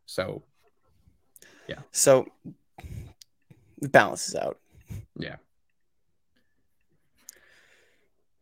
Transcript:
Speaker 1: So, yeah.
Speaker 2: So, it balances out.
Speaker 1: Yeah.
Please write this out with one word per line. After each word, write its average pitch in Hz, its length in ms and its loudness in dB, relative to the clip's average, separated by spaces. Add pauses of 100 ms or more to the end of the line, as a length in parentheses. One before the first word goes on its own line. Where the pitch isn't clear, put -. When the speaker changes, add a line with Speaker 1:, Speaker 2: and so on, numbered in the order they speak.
Speaker 1:
So, 101 380 -8 (1200)
yeah. - 120 -12 (120)
Speaker 2:
So, - 360 6 (1500)
it 139 100 -6
balances - 440 4
out. - 240 -6 (580)
Speaker 1:
Yeah. - 200 -10 (3000)